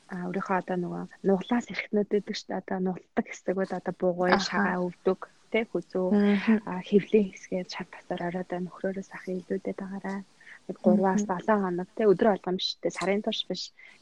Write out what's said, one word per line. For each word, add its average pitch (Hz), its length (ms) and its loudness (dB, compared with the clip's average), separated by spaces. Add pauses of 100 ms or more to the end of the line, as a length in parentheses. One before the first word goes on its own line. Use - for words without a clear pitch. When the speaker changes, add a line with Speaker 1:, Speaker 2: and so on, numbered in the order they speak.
Speaker 1:
А, 180 160 -8
өөрийнхөө 185 320 -2
одоо 185 200 -2
нөгөө 175 260 -4 (160)
нуглаас 196 480 0
эрэхтнүүд 202 420 -2
байдаг 208 260 -2
шүү - 140 -12
дээ. 190 120 -4
Одоо 196 180 -4
нугладаг 185 460 -2
хэсгүүд 190 480 -4
одоо 180 200 -4
бугуй, 180 380 2
Speaker 2:
Аха. 190 100 6
Speaker 1:
шагаа 185 400 0
өвдөг, 180 380 -2 (280)
тэ, 220 180 0
хүзүү, 185 440 -4
Speaker 2:
Мгм. 202 520 4
Speaker 1:
а, 180 200 -8
хэвлийн 202 480 4
хэсгээд - 400 -8
шар - 200 -10
тосоор - 320 -10
оройдоо 175 380 -6
нөхрөөрөө 190 460 -6
сайхан 185 320 -8
илүүдэд 190 400 -6
байгаарай. 196 440 -8 (420)
Нэг - 160 -12
гурваас 196 420 4
Speaker 2:
Мгм. 208 80 -2
Speaker 1:
долоо 214 300 2
хоног, 180 340 -2
тэ, 226 120 -2
өдөр 202 240 6
болгон 185 280 0
биш, - 200 -4
тэ, - 120 -2
сарын 196 320 0
турш 220 240 -4
биш. 185 180 -6 (380)